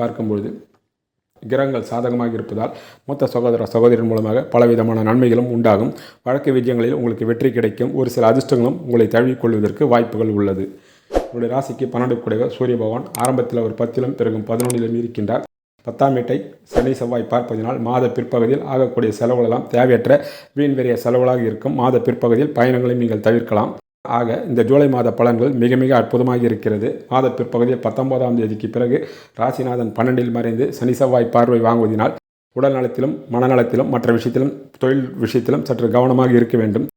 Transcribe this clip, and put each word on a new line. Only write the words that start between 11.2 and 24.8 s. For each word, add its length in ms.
ராசிக்கு 400
பன்னெண்டு 260
கூடையவர் 340
சூரிய 280
பகவான். 220
ஆரம்பத்தில் 400
அவர் 180
பத்திலும் 400
பிறகும் 300
பதினொன்னிலும் 500
இருக்கின்றார். 440
பத்தாம் 300
வீட்டை 220
சனி 280
செவ்வாய் 340
பார்ப்பதினால் 540
மாத 260
பிற்பகுதியில் 580
ஆகக்கூடிய 460
செலவுகளெல்லாம் 560
தேவையற்ற 480
வீண் 220
விரைய 260
செலவுகளாக 460
இருக்கும். 320
மாத 240
பிற்பகுதியில் 520
பயணங்களை 440
நீங்கள் 260
தவிர்க்கலாம். 420
ஆக 140
இந்த 200
ஜூலை 260